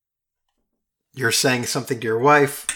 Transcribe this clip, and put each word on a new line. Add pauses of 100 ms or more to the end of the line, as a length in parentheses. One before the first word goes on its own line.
(1120)
You're
saying
something
to
your
wife,